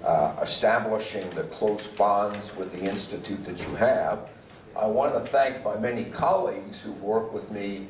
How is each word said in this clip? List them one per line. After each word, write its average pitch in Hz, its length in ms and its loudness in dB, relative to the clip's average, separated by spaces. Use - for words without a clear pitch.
uh, 78 380 4
establishing 110 880 0
the 90 120 -4
close - 440 0
bonds 101 680 2
with 92 160 -6
the 92 140 -6
institute 98 600 -4
that 87 140 -8
you - 160 -6
have. 104 440 4
I 110 100 0
want 110 280 2
to - 180 -2
thank - 320 4
my 107 140 -2
many 120 280 0
colleagues 151 760 0
who've - 200 -10
worked 110 320 0
with 104 180 -6
me 101 380 -6